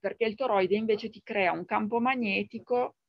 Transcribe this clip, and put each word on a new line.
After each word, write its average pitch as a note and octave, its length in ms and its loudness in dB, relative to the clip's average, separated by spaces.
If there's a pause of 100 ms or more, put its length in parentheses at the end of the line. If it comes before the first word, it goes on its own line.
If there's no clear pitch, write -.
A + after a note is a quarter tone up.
perché - 240 -2
il A3 100 -2
toroide G3+ 420 2
invece G#3+ 340 0
ti - 120 -20
crea F#3+ 300 0
un E3+ 120 -4
campo G#3+ 360 0
magnetico A#3+ 960 -2 (120)